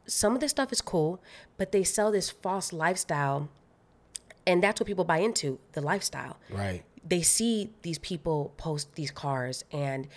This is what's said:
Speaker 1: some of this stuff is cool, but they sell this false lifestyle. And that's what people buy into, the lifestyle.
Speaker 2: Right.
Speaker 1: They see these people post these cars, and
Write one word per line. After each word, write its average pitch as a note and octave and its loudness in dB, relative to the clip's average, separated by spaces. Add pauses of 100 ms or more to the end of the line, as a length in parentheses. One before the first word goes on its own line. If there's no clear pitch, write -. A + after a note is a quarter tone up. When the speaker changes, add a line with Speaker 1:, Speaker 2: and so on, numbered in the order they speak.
Speaker 1:
some - 2
of C4 0
this D4 0
stuff - 0
is - 0
cool, E3+ 0 (360)
but F#3+ -4
they F#3+ 4
sell G#3+ 2
this G3 0
false F#3 -4
lifestyle. D3 0 (1000)
And F3+ 6
that's G3+ 2
what A3+ 0
people F#3 0
buy E3 2
into, E3+ 0 (140)
the D#3 -6
lifestyle. C#3+ -4 (120)
Speaker 2:
Right. G2 -4 (240)
Speaker 1:
They F3 2
see A3 2 (120)
these E3+ -6
people D#3 -4
post D3+ -6
these C#3+ -6
cars, C3 -4
and C3+ -4